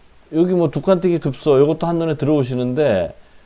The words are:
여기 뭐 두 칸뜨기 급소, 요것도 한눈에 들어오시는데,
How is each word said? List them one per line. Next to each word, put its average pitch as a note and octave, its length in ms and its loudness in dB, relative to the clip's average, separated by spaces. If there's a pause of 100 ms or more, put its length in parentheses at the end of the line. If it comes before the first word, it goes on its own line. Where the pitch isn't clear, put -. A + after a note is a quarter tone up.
(340)
여기 F3 200 2
뭐 E3+ 180 2
두 C#3+ 100 -4
칸뜨기 F3 380 2
급소, C#3 400 0
요것도 D#3 260 2
한눈에 E3 300 -2
들어오시는데, B2+ 1000 0 (320)